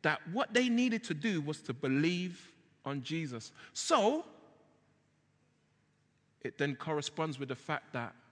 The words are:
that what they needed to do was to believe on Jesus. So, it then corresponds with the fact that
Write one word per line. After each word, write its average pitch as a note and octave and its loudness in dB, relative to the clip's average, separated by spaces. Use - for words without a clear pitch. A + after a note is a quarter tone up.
that D3+ 2
what G#3+ -2
they B3+ 6
needed A#3 2
to - -4
do E3+ 0
was D3 -4
to - -6
believe E3+ 0
on C#3 -4
Jesus. C#3 -6
So, C#4+ 4
it - -8
then C#3+ 0
corresponds D3+ -4
with C#3 -6
the B2+ -4
fact - -6
that A#2+ -6